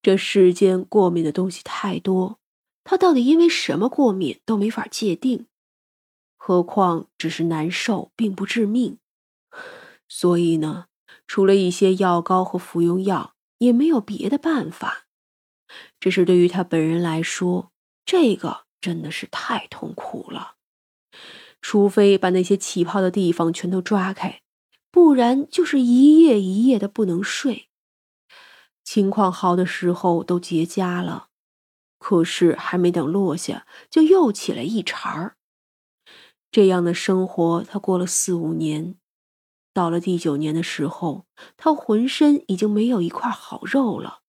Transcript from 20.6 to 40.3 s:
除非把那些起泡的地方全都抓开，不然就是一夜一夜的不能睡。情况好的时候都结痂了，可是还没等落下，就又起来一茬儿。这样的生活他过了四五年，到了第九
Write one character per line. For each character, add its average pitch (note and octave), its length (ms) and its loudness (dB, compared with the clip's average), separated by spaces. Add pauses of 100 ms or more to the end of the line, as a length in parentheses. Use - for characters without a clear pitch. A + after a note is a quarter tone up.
除 G3+ 280 2
非 G3+ 280 4
把 F#3 140 0
那 F#3 120 2
些 G3 140 0
起 F3+ 280 -4
泡 F#3+ 180 -2
的 F#3 80 0
地 F3+ 220 0
方 E3+ 200 -2
全 F3+ 160 -8
都 F#3 140 -4
抓 F#3+ 320 -2
开， - 280 -10 (500)
不 E4 200 8
然 B3+ 380 2
就 F4+ 140 0
是 C#4+ 160 0
一 C4 400 8
夜 C4+ 200 8
一 F#3+ 260 0
夜 B3+ 120 4
的 G3+ 80 -2
不 G#3 180 -2
能 F3+ 160 -2
睡。 - 460 -6 (1160)
情 G3 260 0
况 G3 200 0
好 F3 240 -2
的 F3+ 120 0
时 F3 260 -4
候 F3 320 -2
都 F3 160 -2
结 E3+ 240 -2
痂 F3+ 380 -4
了， E3+ 260 -10 (680)
可 E3+ 260 2
是 E3 320 2
还 - 220 -6
没 F3 120 2
等 E3+ 160 -2
落 F3 300 -2
下， - 300 -10 (240)
就 D#4+ 100 2
又 D#4 320 6
起 - 220 -6
来 A#2 80 -8
一 G3+ 200 -4
茬 - 280 -8
儿。 E3 260 -8 (1120)
这 G3+ 180 6
样 F3+ 140 2
的 E3+ 120 0
生 F#3 340 -2
活 E3+ 360 0
他 - 140 -10
过 F#3 200 -2
了 F3+ 80 -4
四 - 260 -4
五 E3 220 -4
年， D#3+ 420 -6 (800)
到 F3 160 0
了 E3+ 100 -2
第 F3+ 160 -4
九 D3+ 220 -2